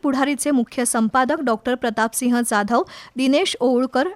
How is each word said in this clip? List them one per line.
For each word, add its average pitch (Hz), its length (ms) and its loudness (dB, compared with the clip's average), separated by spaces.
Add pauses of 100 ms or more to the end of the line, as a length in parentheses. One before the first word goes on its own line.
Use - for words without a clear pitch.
पुढारीचे 277 480 0
मुख्य 247 340 0
संपादक 254 540 0
डॉक्टर 247 360 -2
प्रतापसिंह 240 640 -2
जाधव, 226 420 0 (320)
दिनेश 269 440 2
ओवळकर, 254 560 2